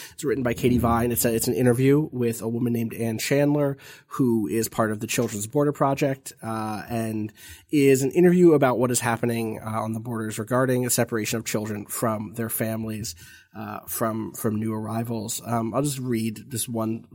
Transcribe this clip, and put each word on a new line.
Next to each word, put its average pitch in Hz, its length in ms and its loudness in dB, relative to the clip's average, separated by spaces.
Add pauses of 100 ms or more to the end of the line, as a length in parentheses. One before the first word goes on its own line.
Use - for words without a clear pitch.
(120)
It's - 140 -12
written 127 180 0
by 120 100 0
Katie 123 260 2
Vine. 117 340 2
It's 113 100 -2
a, 117 100 2
it's 113 140 0
an 123 60 0
interview 131 580 4
with 117 300 -2
a 107 80 -4
woman 117 240 -2
named 113 200 -2
Ann 113 240 -4
Chandler, 143 600 2 (300)
who 113 400 2
is 110 200 0
part 110 240 -2
of 107 80 -4
the 110 80 -6
Children's 107 400 -2
Border 147 240 0
Project, 139 640 -2 (100)
uh, 110 460 -6
and 110 420 -4 (400)
is 139 300 6
an 135 100 2
interview 175 400 8
about 131 260 6
what 123 140 2
is 120 80 0
happening, 117 640 -2
uh, 110 160 -4
on 110 120 -4
the 113 80 -6
borders 110 360 -6
regarding 123 460 0
the 123 60 -2
separation 117 480 0
of 110 80 -6
children 107 400 -4
from 107 480 -4
their - 160 -4
families, 110 640 -4 (420)
uh, 104 300 -10
from, 110 460 -4
from 107 240 -2
new 110 160 -2
arrivals. 110 720 -6
Um, 113 280 -2
I'll 131 80 0
just 139 180 -4
read 113 520 -4
this 113 160 -6
one 113 480 -4